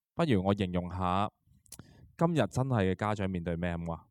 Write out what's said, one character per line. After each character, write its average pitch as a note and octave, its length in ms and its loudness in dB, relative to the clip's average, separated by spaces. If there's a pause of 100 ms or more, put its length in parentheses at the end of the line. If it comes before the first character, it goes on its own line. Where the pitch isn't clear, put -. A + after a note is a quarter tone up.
(140)
不 - 100 -2
如 G#2 200 2
我 G2+ 100 4
形 F#2+ 180 -2
容 F2 180 -2
下 F#2 400 0 (840)
今 E3+ 140 2
日 E3+ 60 0 (100)
真 C3 220 -2
係 G2 240 2
嘅 - 20 0
家 G#2+ 200 -2
長 G2 140 -2
面 F#2 140 -4
對 E2+ 140 -2
咩 E2+ 200 -2
咁 E2+ 160 -6
啊？ D#2+ 180 -10